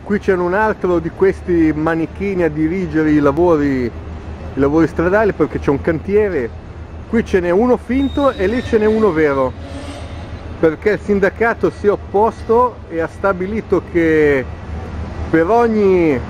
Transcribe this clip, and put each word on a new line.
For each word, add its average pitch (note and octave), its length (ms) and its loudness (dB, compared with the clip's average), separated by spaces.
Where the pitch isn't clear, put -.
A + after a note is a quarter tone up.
Qui G3+ 160 -2
c'è G3 140 0
un F3+ 200 0
altro G3 460 0
di E3 160 -4
questi F3 580 2
manichini E3 680 -2
a D#3+ 60 2
dirigere D#3 640 0
i D3+ 80 4
lavori, C#3+ 680 2
i A2 60 -4
lavori C#3+ 300 4
stradali, F#3 460 2
perché - 280 -2
c'è - 100 -2
un C#3 100 2
cantiere. F3 720 0
Qui A3+ 160 0
ce - 160 2
n'è F3 120 0
uno A3+ 260 4
finto C4+ 540 0
e F#3+ 160 -2
lì A#3+ 140 0
ce - 180 2
n'è G#3+ 60 2
uno G#3+ 280 4
vero, C#3 400 2
perché D#3+ 320 2
il F#3 80 -4
sindacato G3+ 720 -2
si - 180 -4
è G#3 40 2
opposto A3 840 0
e E3 100 -6
ha D#3+ 80 -2
stabilito G3 760 -2
che D#3 500 2
per E3 200 2
ogni G3 720 4